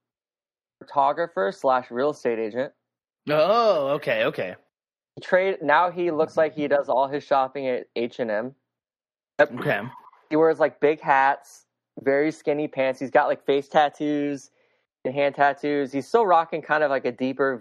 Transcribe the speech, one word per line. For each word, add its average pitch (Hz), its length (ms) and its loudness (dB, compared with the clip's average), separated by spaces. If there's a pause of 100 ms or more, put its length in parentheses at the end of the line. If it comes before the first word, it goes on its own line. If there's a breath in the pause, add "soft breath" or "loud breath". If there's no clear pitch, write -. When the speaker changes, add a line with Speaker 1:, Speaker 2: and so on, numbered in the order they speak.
(800)
Speaker 1:
photographer 165 720 -2
slash 127 360 0
real 127 200 0
estate 120 280 -4
agent. 113 340 -6 (560)
Speaker 2:
Oh, 170 600 2
okay, 139 360 -2
okay. 101 300 -6 (600)
Speaker 1:
He 135 60 -18
trade, 190 400 0
now 160 300 4
he 175 180 -2
looks 156 260 -2
like 156 200 0
he 147 120 -4
does 139 220 0
all 135 180 2
his 139 160 -6
shopping 135 440 0
at 127 180 -4 (100)
H 123 240 -6
and 117 120 -4
M. 117 240 -4 (840)
Speaker 2:
Okay. 131 420 0 (500)
Speaker 1:
He 156 40 -2
wears, 160 240 4
like, 147 200 0
big 151 200 2
hats, 139 680 0 (360)
very 139 300 0
skinny 151 360 -4
pants. 131 320 -2
He's 131 120 -6
got, 143 160 2
like, 139 180 -4
face 139 220 0
tattoos 147 800 -2 (560)
and 131 80 -4
hand 143 220 -2
tattoos. 143 560 0
He's 139 160 -6
still 226 180 2
rocking 165 380 0
kind 151 200 0
of, 143 60 0
like, 135 160 -2
a 123 60 -2
deeper 131 500 -2